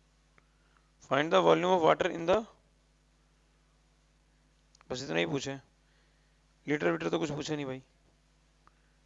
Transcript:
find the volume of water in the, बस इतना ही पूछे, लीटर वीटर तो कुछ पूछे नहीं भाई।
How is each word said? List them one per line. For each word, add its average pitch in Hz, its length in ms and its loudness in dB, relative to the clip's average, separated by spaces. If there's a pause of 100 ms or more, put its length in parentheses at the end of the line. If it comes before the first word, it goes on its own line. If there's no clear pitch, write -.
(1120)
find 151 220 0
the 190 100 6
volume 165 280 4
of 180 120 2
water 160 260 4
in 165 160 -8
the, 202 180 0 (2500)
बस 127 140 -8
इतना 160 140 -4
ही 170 80 0
पूछे, 139 280 -6 (1120)
लीटर 151 240 0
वीटर 165 180 -2
तो 165 100 0
कुछ 156 120 -2
पूछे 147 240 -6
नहीं 147 100 -6
भाई। 131 160 -8 (1200)